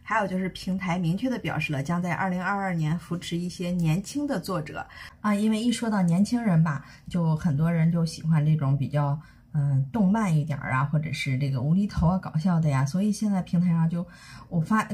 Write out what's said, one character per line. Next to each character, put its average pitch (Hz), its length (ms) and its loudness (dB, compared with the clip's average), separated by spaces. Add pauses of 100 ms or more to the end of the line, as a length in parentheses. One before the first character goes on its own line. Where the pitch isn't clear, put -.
还 220 180 -2
有 196 80 0
就 185 120 -4
是 185 100 -4
平 185 260 -6
台 185 220 -2
明 175 180 0
确 247 140 -2
地 240 80 -2
表 - 220 -4
示 156 120 -4
了 139 120 -2
将 175 180 -2
在 180 140 -2
二 190 120 -2
零 180 160 -2
二 196 120 -2
二 196 180 -2
年 160 240 0
扶 - 180 -8
持 175 220 -6
一 175 100 -4
些 175 220 -6
年 175 320 0
轻 285 240 -4
的 254 140 -2
作 175 200 -4
者。 - 240 -8 (380)
啊， 208 140 2
因 214 160 2
为 214 100 0
一 240 100 2
说 233 160 -2
到 208 140 0
年 180 240 4
轻 240 160 0
人 165 220 4
吧， 143 200 -2 (240)
就 165 280 2
很 139 200 0
多 160 160 2
人 165 200 4
就 170 120 2
喜 - 200 -6
欢 156 200 2
这 156 120 4
种 139 200 2
比 131 140 -2
较， 143 280 0 (340)
嗯， 143 420 2
动 196 180 4
漫 208 240 2
一 147 80 2
点 151 140 -4
儿 - 140 -6
啊， 131 140 2
或 156 120 0
者 147 160 -2
是 131 240 -2
这 135 140 0
个 127 100 -2
无 151 140 2
厘 202 100 2
头 170 220 0
啊、 185 100 4
搞 - 200 -8
笑 165 220 2
的 160 80 2
呀， 135 160 2
所 180 200 0
以 214 80 2
现 208 200 -2
在 185 120 0
平 175 180 2
台 180 60 2
上 165 200 4
就， 170 160 -2 (460)
我 170 100 0
发-， 214 240 2 (100)